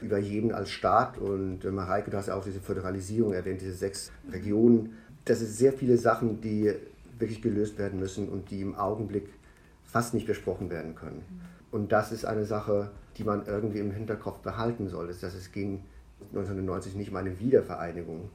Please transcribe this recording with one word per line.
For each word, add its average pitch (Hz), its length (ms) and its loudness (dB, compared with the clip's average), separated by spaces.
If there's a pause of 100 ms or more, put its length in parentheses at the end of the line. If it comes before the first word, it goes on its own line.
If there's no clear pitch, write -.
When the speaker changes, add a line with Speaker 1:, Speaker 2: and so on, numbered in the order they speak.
Speaker 1:
über 104 160 0
Jemen 104 340 2
als 101 200 -2
Staat, 107 480 4
und, 95 480 -2
äh, 95 40 0
Mareike, 95 400 0
du 104 60 -2
hast 95 120 -2
ja 95 60 -2
auch 98 100 -4
diese 98 160 -6
Föderalisierung 95 760 0
erwähnt, 92 260 -4
diese 95 140 -6
sechs 98 360 -4 (200)
Regionen, 107 680 6 (300)
das 113 140 4
sind 110 100 -2
sehr 127 240 6
viele 123 240 6
Sachen, 113 420 2
die 107 320 2 (460)
wirklich 110 240 -2
gelöst 107 340 0
werden 95 240 -2
müssen 95 300 -4
und 95 200 -8
die 95 120 -6
im 98 120 -4
Augenblick 101 540 -2 (560)
fast 120 300 0
nicht - 120 0
besprochen 95 440 -2
werden 80 240 -6
können. 78 340 -12
Speaker 2:
Mhm. - 120 -14 (320)
Speaker 1:
Und 107 200 0
das 107 180 4
ist 110 140 -4
eine 107 220 0
Sache, 104 440 0 (280)
die 104 60 -6
man 104 200 0
irgendwie 104 360 -2
im 104 100 -2
Hinterkopf 104 480 -4
behalten 110 500 -2
soll, 85 220 -6
ist, 90 120 -10
dass 92 120 -6
es 92 180 -12
ging 98 320 -4 (460)
neunzehnhundertneunzig 95 640 -4
nicht 101 160 -6
um 98 60 -6
eine 92 240 -4
Wiedervereinigung, 87 960 2